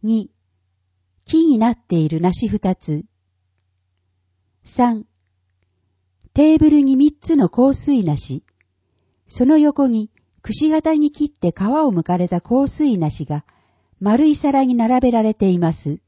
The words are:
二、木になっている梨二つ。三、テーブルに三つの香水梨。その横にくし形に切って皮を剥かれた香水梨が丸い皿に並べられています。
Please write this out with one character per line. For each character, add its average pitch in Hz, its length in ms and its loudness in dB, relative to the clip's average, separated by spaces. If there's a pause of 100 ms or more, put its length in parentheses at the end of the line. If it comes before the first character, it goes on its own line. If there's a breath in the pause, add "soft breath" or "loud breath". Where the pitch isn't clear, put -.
二、 220 260 -4 (960)
木 320 220 0
に 269 120 2
な 226 160 2
っ - 40 -18
て - 160 -8
い 160 140 0
る 160 120 -4
梨 185 280 -2
二 190 260 -2
つ。 156 300 -8 (1600)
三、 240 420 -2 (1300)
テ 311 240 4
ー - 20 2
ブ 311 120 4
ル 294 120 4
に 269 140 2
三 294 160 2
つ - 240 -4
の 220 120 2
香 269 260 2
水 269 280 -2
梨。 143 400 -6 (840)
そ - 180 -2
の 302 100 4
横 294 300 2
に 220 240 -2 (320)
く - 100 -10
し 302 160 -2
形 311 300 0
に 294 140 0
切 294 140 -4
っ - 20 -4
て - 280 -4
皮 190 60 -8
を 269 300 0
剥 170 100 -2
か 175 160 -2
れ 180 80 -2
た 175 140 -4
香 269 260 -2
水 262 320 -2
梨 156 260 -4
が 151 200 -8 (560)
丸 226 260 2
い 302 80 2
皿 277 300 0
に 254 100 0
並 240 240 0
べ 247 140 2
ら 226 100 2
れ 220 100 0
て 196 160 -2
い 180 120 0
ま 165 120 0
す。 151 360 -8